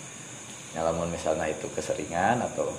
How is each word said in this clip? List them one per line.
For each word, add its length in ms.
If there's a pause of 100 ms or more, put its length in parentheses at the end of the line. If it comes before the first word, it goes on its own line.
(760)
Ya, 80
lamun 260
misalnya 380
itu 240
keseringan 720
atau 240 (120)